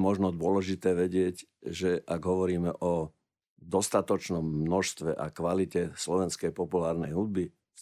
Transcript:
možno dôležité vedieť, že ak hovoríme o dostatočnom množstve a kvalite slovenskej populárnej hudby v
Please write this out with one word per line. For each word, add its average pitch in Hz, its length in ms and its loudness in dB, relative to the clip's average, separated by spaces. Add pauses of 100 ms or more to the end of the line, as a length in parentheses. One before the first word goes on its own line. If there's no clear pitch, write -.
možno 95 320 2
dôležité 92 640 0
vedieť, 90 480 0 (160)
že 87 480 -2
ak 82 160 -4
hovoríme 90 560 0
o 85 320 0 (480)
dostatočnom 87 1040 0
množstve 82 480 0
a 78 160 -4
kvalite 87 640 0
slovenskej 85 640 -2
populárnej 82 560 0
hudby 92 400 0
v - 280 -20